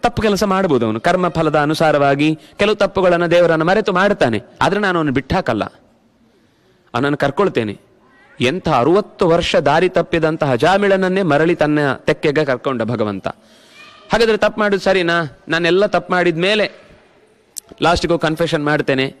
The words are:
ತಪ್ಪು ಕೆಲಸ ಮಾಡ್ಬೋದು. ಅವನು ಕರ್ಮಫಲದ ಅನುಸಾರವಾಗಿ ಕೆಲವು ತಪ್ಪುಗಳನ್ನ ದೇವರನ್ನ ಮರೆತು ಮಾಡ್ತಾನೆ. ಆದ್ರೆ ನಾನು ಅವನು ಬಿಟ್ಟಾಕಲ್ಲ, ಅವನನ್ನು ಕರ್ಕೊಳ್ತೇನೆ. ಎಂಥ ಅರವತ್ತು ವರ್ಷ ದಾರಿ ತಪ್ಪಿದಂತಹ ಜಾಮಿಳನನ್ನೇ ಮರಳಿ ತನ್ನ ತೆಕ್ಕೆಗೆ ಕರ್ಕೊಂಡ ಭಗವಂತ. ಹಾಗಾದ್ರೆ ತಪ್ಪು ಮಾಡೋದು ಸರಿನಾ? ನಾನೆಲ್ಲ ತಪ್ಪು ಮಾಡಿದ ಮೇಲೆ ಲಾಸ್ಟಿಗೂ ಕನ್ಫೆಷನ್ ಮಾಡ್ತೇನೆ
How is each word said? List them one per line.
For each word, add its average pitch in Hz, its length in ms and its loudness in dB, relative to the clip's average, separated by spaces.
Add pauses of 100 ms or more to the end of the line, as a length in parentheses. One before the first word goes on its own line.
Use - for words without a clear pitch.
ತಪ್ಪು 233 200 -2
ಕೆಲಸ 208 220 0
ಮಾಡ್ಬೋದು. 190 420 0
ಅವನು 110 140 -4
ಕರ್ಮಫಲದ 170 580 0
ಅನುಸಾರವಾಗಿ 147 800 0 (180)
ಕೆಲವು 208 200 0
ತಪ್ಪುಗಳನ್ನ 180 500 0
ದೇವರನ್ನ 165 360 2
ಮರೆತು 202 300 0
ಮಾಡ್ತಾನೆ. 180 500 0 (180)
ಆದ್ರೆ 180 200 0
ನಾನು 185 180 0
ಅವನು 151 140 -2
ಬಿಟ್ಟಾಕಲ್ಲ, 127 520 -2 (1300)
ಅವನನ್ನು 143 220 -2
ಕರ್ಕೊಳ್ತೇನೆ. 135 640 -2 (600)
ಎಂಥ 151 280 -2
ಅರವತ್ತು 165 600 0
ವರ್ಷ 165 280 2
ದಾರಿ 165 320 2
ತಪ್ಪಿದಂತಹ 160 680 -2
ಜಾಮಿಳನನ್ನೇ 190 680 0
ಮರಳಿ 160 320 2
ತನ್ನ 151 400 0
ತೆಕ್ಕೆಗೆ 151 500 -2
ಕರ್ಕೊಂಡ 127 380 -4
ಭಗವಂತ. 107 460 -4 (840)
ಹಾಗಾದ್ರೆ 226 240 4
ತಪ್ಪು 214 240 -2
ಮಾಡೋದು 202 200 0
ಸರಿನಾ? 170 580 -2 (100)
ನಾನೆಲ್ಲ 170 380 2
ತಪ್ಪು 185 260 -2
ಮಾಡಿದ 175 240 0
ಮೇಲೆ 196 340 0 (1120)
ಲಾಸ್ಟಿಗೂ 170 360 0
ಕನ್ಫೆಷನ್ 156 460 -2
ಮಾಡ್ತೇನೆ 143 560 -2